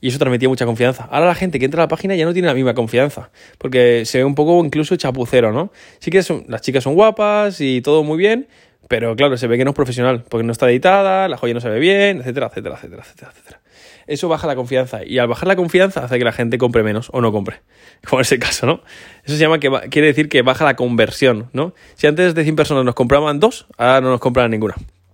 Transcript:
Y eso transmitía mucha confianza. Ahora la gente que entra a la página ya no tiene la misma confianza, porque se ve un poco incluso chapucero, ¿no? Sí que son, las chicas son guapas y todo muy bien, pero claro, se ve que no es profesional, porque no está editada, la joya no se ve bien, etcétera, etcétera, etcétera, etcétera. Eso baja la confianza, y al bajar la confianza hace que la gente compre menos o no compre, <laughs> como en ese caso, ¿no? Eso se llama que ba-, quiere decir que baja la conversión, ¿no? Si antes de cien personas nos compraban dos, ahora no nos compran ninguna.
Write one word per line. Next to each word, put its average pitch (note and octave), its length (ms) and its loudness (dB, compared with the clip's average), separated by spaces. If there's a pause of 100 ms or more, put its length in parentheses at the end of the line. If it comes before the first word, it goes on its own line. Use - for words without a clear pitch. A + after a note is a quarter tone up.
Y C3+ 80 -4
eso C3 100 -6
transmitía B2+ 280 2
mucha C3 180 0
confianza. A#2+ 460 -2
Ahora D3+ 140 2
la F3 100 2
gente E3 240 -4
que B2+ 60 0
entra D#3+ 180 0
a - 20 2
la - 40 -4
página F#3+ 260 -4
ya E3 80 0
no E3+ 80 0
tiene F3 160 0
la C#3+ 60 0
misma B2+ 200 0
confianza, B2 580 -2 (260)
porque A#2+ 480 2
se B2+ 140 -2
ve C3 40 2
un C#3 120 0
poco E3 280 4
incluso D#3 320 -2
chapucero, B2+ 560 0
¿no? D3+ 220 -6 (260)
Sí - 100 -6
que F3 140 4
son, - 240 -6
las G#2+ 140 -10
chicas C3 220 -2
son C#3 100 -2
guapas G#3 680 2
y C3 220 -2
todo D3+ 220 2
muy D#3 140 -2
bien, A3 300 0 (400)
pero A2+ 280 -2
claro, C3+ 200 2
se A#2+ 120 -4
ve A#2 100 2
que C3 80 0
no C#3 60 0
es - 40 -8
profesional, B2 540 -2
porque A#2 160 -2
no A#2 80 -4
está B2 160 2
editada, F#3+ 580 2
la D3 80 -4
joya A#2+ 180 -4
no A#2+ 60 -4
se A#2+ 100 -6
ve A2 100 0
bien, G3 400 2
etcétera, B2 280 -6
etcétera, G#2 280 -10
etcétera, - 280 -20
etcétera. - 580 -20 (460)
Eso D3+ 220 -4
baja E3 180 -2
la C#3+ 80 -2
confianza, B2+ 500 -4
y B2 140 -2
al A#2+ 80 2
bajar E3+ 220 -2
la F#3+ 80 2
confianza F3+ 480 0
hace B2 120 -2
que B2 60 0
la A#2 80 0
gente A#2+ 260 -2
compre A#2+ 240 2
menos G#2+ 300 -4
o C3 80 -4
no A2+ 140 0
compre, G#2 280 -6 (200)
<laughs> - 280 -20
como C3 120 2
en - 0 -
ese B2+ 180 2
caso, - 260 -4
¿no? C#3 160 0 (440)
Eso C#3+ 100 -4
se - 20 -4
llama D#3+ 220 2
que C#3+ 80 -2
ba-, C3 140 0
quiere D3+ 260 2
decir D3 220 0
que C3 140 2
baja B2+ 200 0
la C3+ 140 2
conversión, A#2+ 760 0
¿no? D#3 220 -6 (220)
Si - 120 2
antes F3+ 260 2
de D#3+ 100 0
cien D#3 120 0
personas C#3+ 300 0
nos B2 100 -2
compraban C#3+ 460 2
dos, - 260 0 (100)
ahora B2+ 220 4
no C3 120 0
nos A#2+ 100 0
compran B2 280 0
ninguna. G#2+ 260 -2 (380)